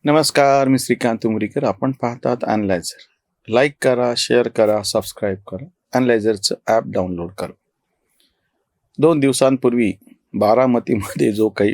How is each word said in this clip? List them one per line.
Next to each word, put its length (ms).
नमस्कार, 600
मी 120
श्रीकांत 460
उमरीकर. 380
आपण 280
पाहतात 460
ॲनालायझर. 540
लाईक 300
करा, 360
शेअर 300
करा, 360
सबस्क्राईब 540
करा, 140
ॲनालायझरचं 640
ॲप 180
डाउनलोड 460
करा. 200
दोन 220
दिवसांपूर्वी 760
बारामतीमध्ये 1000
जो 180
काही 240